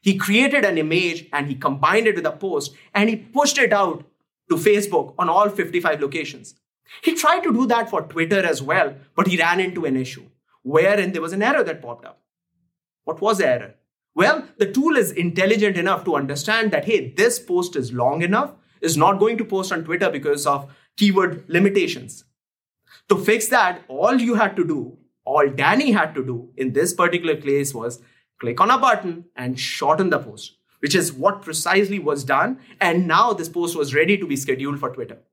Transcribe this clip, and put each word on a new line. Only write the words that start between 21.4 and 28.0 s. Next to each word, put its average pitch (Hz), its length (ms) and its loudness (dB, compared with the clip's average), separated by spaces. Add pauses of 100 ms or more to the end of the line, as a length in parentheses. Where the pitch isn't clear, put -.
limitations. 175 760 0 (840)
To 196 80 4
fix 220 320 0
that, 190 380 2
all 202 320 2
you 233 140 0
had 214 220 2
to 175 100 0
do, 151 320 -6 (260)
all 143 240 2
Danny 180 440 2
had 180 240 0
to 127 100 -4
do 120 320 -8
in 131 160 -4
this 135 200 0
particular 170 420 0
case 139 400 -2
was 120 260 -8 (380)